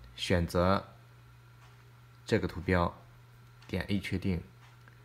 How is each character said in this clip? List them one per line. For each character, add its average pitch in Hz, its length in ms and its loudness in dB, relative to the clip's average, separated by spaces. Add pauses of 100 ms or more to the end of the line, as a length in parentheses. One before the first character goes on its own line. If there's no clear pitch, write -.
(160)
选 87 280 2
择 90 400 2 (1400)
这 107 140 2
个 87 80 -2
图 - 120 -10
标， 87 320 2 (760)
点 90 160 -4
A 101 160 -2
确 92 180 -4
定， 90 240 -2 (640)